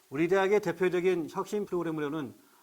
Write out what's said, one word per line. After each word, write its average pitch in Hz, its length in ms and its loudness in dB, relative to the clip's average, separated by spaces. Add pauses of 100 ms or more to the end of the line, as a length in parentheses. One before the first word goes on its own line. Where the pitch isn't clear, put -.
(100)
우리 160 180 2
대학의 196 320 4
대표적인 180 720 0
혁신 196 340 -4
프로그램으로는 156 720 -4 (260)